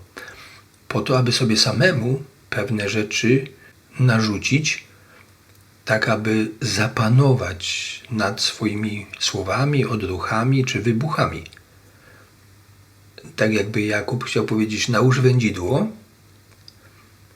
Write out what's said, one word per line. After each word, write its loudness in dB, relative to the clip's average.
po -4
to, 0
aby 2
sobie 2
samemu 2
pewne -2
rzeczy 2
narzucić, 2
tak 0
aby 0
zapanować 0
nad -2
swoimi -4
słowami, 0
odruchami 0
czy -2
wybuchami. 0
Tak 0
jakby -2
Jakub -4
chciał -2
powiedzieć: -2
„Nałóż 4
wędzidło, 2